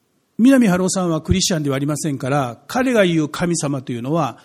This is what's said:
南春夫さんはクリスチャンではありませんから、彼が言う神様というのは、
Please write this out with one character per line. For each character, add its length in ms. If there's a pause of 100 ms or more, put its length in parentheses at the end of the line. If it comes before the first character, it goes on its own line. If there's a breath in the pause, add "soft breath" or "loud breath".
(380)
南 300
春 160
夫 60
さ 120
ん 80
は 100
ク 140
リ 80
ス 60
チ 60
ャ 40
ン 60
で 60
は 60
あ 20
り 80
ま 100
せ 160
ん 60
か 120
ら、 380
彼 240
が 120
言 200
う 40
神 280
様 260
と 100
い 60
う 40
の 100
は、 320